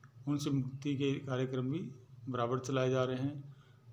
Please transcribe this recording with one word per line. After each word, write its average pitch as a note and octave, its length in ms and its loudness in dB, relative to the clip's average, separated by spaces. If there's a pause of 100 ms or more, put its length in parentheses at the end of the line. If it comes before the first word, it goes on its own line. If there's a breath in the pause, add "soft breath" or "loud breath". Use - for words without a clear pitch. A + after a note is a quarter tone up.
(280 loud breath)
उनसे D3 220 0
मुक्ति C#3 460 0
के C#3 180 2
कार्यक्रम C3 580 0
भी D#3+ 80 0 (500)
बराबर B2 300 2
चलाए C3 300 2
जा C3 140 4
रहे B2+ 120 0
हैं। C#3 400 -4 (380 loud breath)